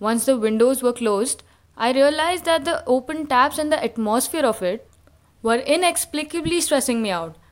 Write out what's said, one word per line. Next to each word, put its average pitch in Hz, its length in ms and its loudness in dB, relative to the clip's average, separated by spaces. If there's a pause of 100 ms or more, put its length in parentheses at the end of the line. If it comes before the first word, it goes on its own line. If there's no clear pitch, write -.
Once 220 240 0
the 262 120 4
windows 226 460 2
were 247 80 2
closed, 233 500 -2 (360)
I 240 160 0
realized 311 500 2
that 330 220 0
the 330 200 -2
open 285 420 -2
tabs 269 320 2
and 302 120 0
the 311 100 2
atmosphere 226 640 -2
of 220 160 0
it 185 240 -4 (560)
were 226 180 0
inexplicably 330 1000 -2
stressing 269 420 0
me 208 100 -2
out, 165 260 -6 (140)